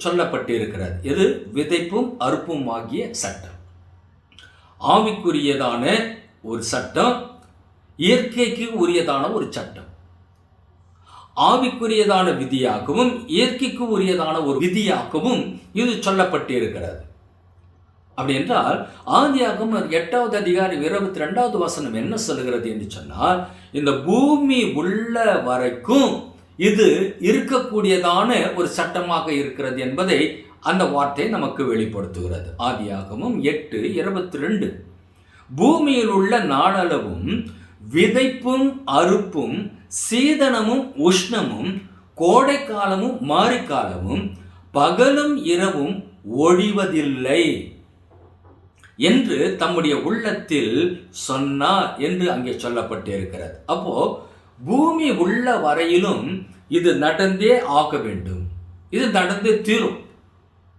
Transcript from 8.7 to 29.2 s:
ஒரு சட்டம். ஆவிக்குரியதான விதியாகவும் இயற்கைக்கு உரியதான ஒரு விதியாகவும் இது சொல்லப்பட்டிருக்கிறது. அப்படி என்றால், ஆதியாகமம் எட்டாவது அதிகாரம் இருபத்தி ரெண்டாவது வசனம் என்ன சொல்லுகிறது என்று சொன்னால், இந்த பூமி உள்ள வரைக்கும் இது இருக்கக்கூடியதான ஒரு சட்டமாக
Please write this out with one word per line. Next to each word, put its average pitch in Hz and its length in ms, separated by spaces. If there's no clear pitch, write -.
ஒரு 185 180
சட்டம். - 360
ஆவிக்குரியதான 202 1000
விதியாகவும் 131 920
இயற்கைக்கு 233 720
உரியதான 165 460
ஒரு 139 140
விதியாகவும் 208 1000
இது 240 180
சொல்லப்பட்டிருக்கிறது. 123 1160
அப்படி 269 220
என்றால், 180 500
ஆதியாகமம் 220 800
எட்டாவது 208 480
அதிகாரம் 180 440
இருபத்தி 185 380
ரெண்டாவது 208 380
வசனம் 151 360
என்ன 147 240
சொல்லுகிறது 123 520
என்று 104 200
சொன்னால், 156 580
இந்த 143 200
பூமி 254 800
உள்ள 214 680
வரைக்கும் 127 960
இது 196 640
இருக்கக்கூடியதான 202 1400
ஒரு 175 120
சட்டமாக 170 680